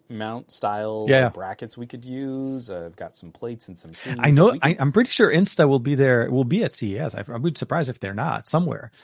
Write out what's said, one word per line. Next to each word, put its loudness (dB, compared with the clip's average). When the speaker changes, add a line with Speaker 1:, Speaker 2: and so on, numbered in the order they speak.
Speaker 1:
mount -10
style, -4
Speaker 2:
Yeah. 6
Speaker 1:
like, -2
brackets -12
we -14
could -16
use. -8
Uh, -10
I've -16
got -16
some -18
plates -14
and -18
some -20
shoes. -10
Speaker 2:
I 6
know. 8
Speaker 1:
We -6
could 2
Speaker 2:
I, 0
I'm 0
pretty 4
sure 6
Insta 4
will 4
be -2
there, 4
will 2
be 0
at -2
C -6
E -6
S. -6
I, -10
I -10
would -4
be -12
surprised -4
if -10
they're -8
not -6
somewhere. -2